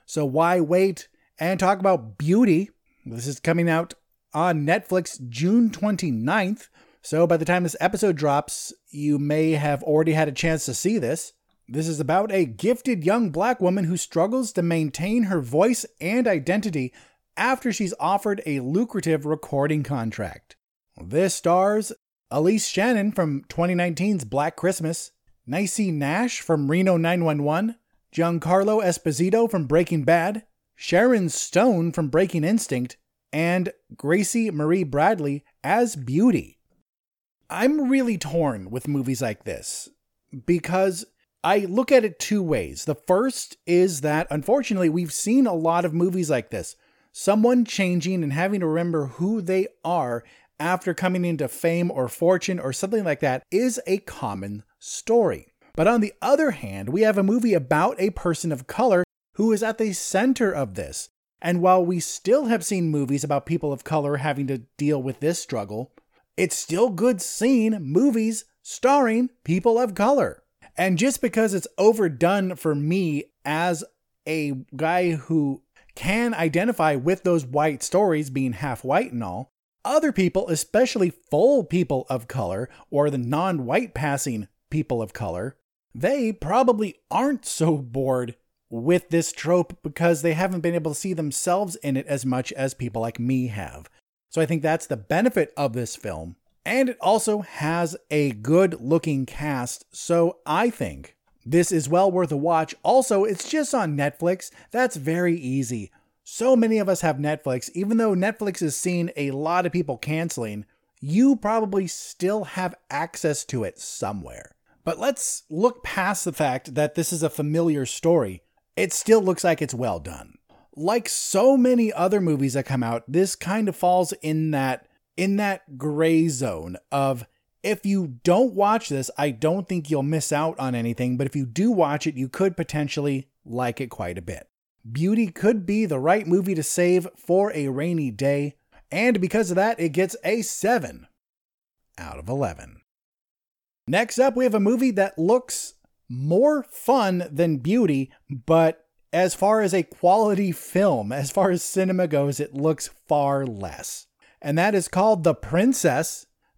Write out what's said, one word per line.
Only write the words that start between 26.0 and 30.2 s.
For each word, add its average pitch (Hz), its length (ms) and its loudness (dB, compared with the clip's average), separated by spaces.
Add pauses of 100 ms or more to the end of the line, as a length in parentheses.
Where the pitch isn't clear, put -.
from 147 280 0
Reno 180 280 4
nine 170 280 2
one 147 200 0
one, 185 320 -2 (360)
Giancarlo 180 720 2
Esposito 180 640 2
from 170 180 -2
Breaking 156 360 2
Bad, 170 420 2 (300)